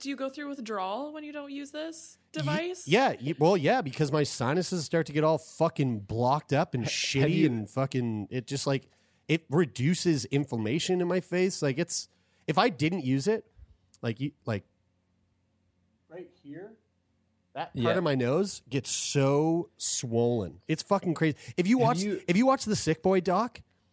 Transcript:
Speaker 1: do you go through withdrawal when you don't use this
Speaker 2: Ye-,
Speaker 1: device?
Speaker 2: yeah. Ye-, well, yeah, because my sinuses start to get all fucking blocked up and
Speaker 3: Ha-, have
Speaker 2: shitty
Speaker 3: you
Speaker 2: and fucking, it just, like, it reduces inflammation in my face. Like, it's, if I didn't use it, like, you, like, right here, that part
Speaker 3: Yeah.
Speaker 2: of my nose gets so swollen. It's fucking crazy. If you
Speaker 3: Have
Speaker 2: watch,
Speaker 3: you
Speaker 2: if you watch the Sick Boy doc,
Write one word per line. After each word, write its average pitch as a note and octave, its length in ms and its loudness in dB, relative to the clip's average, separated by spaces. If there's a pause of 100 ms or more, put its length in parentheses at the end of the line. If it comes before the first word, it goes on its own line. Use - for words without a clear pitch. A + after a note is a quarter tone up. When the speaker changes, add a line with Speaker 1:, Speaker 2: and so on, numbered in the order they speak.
Speaker 1:
do C4 80 -10
you C#4 80 -4
go C4+ 140 -6
through C#4+ 180 -10
withdrawal A3 640 -6
when D4+ 120 -12
you D4 80 -14
don't C#4+ 200 -12
use C#4 180 -10
this D#4+ 460 -10 (180)
Speaker 2:
Ye-, D#4 60 -4
Speaker 1:
device? E4 460 -2
Speaker 2:
yeah. G3 340 4
Ye-, C#3+ 180 -4
well, F3 200 4
yeah, G3 240 2
because C#3+ 280 -2
my D3+ 120 2
sinuses D3+ 600 -2
start E3 220 0
to D#3 60 -12
get D3+ 120 2
all D#3 120 4
fucking B2+ 640 0
blocked B2 540 0
up - 180 2
and A#2+ 120 -2
Speaker 3:
Ha-, - 40 -2 (320)
have D3+ 100 4
Speaker 2:
shitty F3 40 2
Speaker 3:
you D#3+ 140 4
Speaker 2:
and A2+ 200 -4
fucking, A#2+ 640 -2
it A#2+ 160 -6
just, C3+ 200 -4
like, C#3 220 0 (400)
it E3 220 0
reduces D3 760 2
inflammation C#3+ 760 0
in F3 60 -2
my F3+ 120 0
face. F3+ 400 0
Like, C#3 180 0
it's, - 300 -4 (380)
if D3 100 0
I A3+ 140 4
didn't D#3 340 -2
use C3+ 220 0
it, G#3+ 180 0 (560)
like, A#2 180 -4
you, C#3+ 140 -4 (140)
like, G#2+ 180 -4 (1400)
right E4+ 200 -14 (140)
here, E3+ 300 -14 (840)
that C#3 200 -8
part B2 100 0
Speaker 3:
Yeah. A#2 140 4
Speaker 2:
of F3+ 60 2
my D3 100 2
nose C3+ 540 0
gets C3+ 220 -4
so D3 840 2
swollen. A#2 920 0
It's D#3+ 140 -2
fucking F#3 320 0
crazy. D#3+ 220 0 (200)
If E3+ 100 2
you B3 120 4
Speaker 3:
Have A#3 80 4
Speaker 2:
watch, G3 160 2
Speaker 3:
you G#3 240 -2
Speaker 2:
if F3 100 4
you B3 100 6
watch C4 180 2
the G#3 120 0
Sick - 260 0
Boy F#3+ 180 4
doc, G3 400 -2 (320)